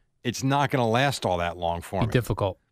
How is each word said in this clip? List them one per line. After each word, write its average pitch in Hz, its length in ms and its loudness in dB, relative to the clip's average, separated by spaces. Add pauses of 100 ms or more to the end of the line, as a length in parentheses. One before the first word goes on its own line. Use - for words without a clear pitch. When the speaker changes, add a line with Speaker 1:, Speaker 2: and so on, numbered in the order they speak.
(220)
Speaker 1:
it's 120 200 -4
not 139 280 2
gonna 135 180 2
last 127 380 2
all 92 120 2
that 85 180 -2
long 85 240 -4
for 95 200 -4
Speaker 2:
Be 113 60 2
Speaker 1:
me. 107 60 -4
Speaker 2:
difficult. 104 460 0 (140)